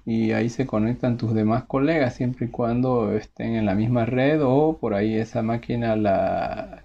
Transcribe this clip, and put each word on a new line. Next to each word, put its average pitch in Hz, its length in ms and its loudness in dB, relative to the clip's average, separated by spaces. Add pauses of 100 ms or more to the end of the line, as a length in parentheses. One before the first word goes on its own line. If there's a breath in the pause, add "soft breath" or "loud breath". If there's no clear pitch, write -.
y 113 260 0
ahí 110 180 0
se 123 160 -4
conectan 117 520 0
tus 113 160 -2
demás 110 300 2
colegas 139 520 0
siempre 123 320 -4
y - 20 -6
cuando 120 640 0
estén 113 420 -4
en 107 100 0
la 98 100 2
misma 117 300 2
red 135 380 2
o 147 340 2
por 110 160 -2
ahí 107 220 0
esa 110 260 -2
máquina 117 540 -2
la, 95 880 -2